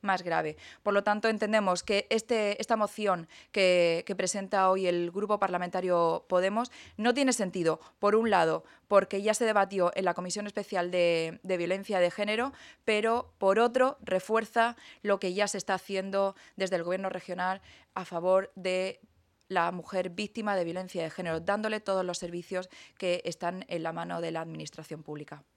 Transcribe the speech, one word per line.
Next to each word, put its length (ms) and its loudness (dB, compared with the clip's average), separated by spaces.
más 220 0
grave. 340 -2
Por 120 0
lo 100 4
tanto, 240 2
entendemos 560 2
que 260 0
este, 500 0
esta 140 0
moción 540 -2
que, 520 4
que 120 -6
presenta 520 2
hoy 200 2
el 240 0
Grupo 260 -2
Parlamentario 920 0
Podemos 440 0
no 180 2
tiene 180 2
sentido, 460 0
por 160 4
un 140 2
lado, 340 4
porque 340 4
ya 100 2
se 120 0
debatió 500 2
en 100 -2
la 100 0
Comisión 320 -8
Especial 440 -4
de, 520 0
de 140 -2
Violencia 420 -2
de 120 4
Género, 420 -2
pero, 540 0
por 200 4
otro, 440 4
refuerza 760 0
lo 160 2
que 160 -2
ya 140 0
se 100 -6
está 160 -2
haciendo 640 -2
desde 200 -2
el 60 -2
Gobierno 260 -4
regional 540 -6
a 100 -6
favor 500 0
de 460 -4
la 220 0
mujer 400 -6
víctima 460 -4
de 80 0
violencia 380 -6
de 80 -6
género, 300 -4
dándole 400 -2
todos 260 -2
los 100 -6
servicios 540 -8
que 280 -2
están 440 -6
en 140 -6
la 100 -4
mano 300 -6
de 80 -4
la 100 -6
Administración 640 -12
Pública. 420 -14